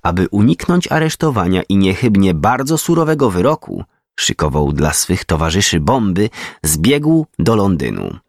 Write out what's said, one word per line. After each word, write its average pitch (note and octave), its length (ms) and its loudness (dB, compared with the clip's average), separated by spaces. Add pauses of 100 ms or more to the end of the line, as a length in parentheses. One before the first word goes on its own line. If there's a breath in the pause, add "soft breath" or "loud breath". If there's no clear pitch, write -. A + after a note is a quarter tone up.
aby F2 280 0
uniknąć D3+ 640 0
aresztowania C3 680 0
i G2 140 0
niechybnie G2 580 2
bardzo C3 440 0
surowego D#3 520 0
wyroku, F2+ 540 -2 (320)
szykował D2 560 0
dla D2 200 0
swych - 320 -2
towarzyszy E2 560 0
bomby, G#2 500 0 (320 loud breath)
zbiegł C#3+ 640 0 (120)
do A2 180 2
Londynu. C2+ 640 -2 (100)